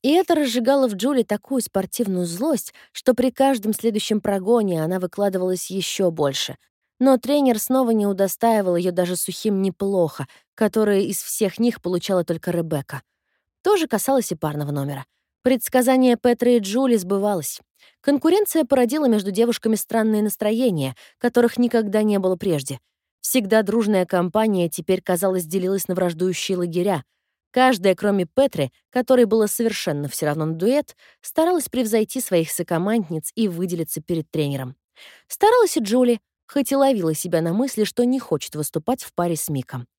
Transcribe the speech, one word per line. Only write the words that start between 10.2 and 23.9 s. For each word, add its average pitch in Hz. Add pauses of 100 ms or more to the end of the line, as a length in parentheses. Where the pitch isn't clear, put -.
которое 208
из -
всех -
них 233
получала 180
только 170
Ребекка. 160 (640)
То 392
же 320
касалось 247
и -
парного 147
номера. 139 (380)
Предсказание 254
Петры 240
и -
Джули 233
сбывалось. 196 (420)
Конкуренция 320
породила 262
между 208
девушками 220
странные 214
настроения, 208 (220)
которых 240
никогда 226
не 208
было 185
прежде. 143 (440)
Всегда 220
дружная 202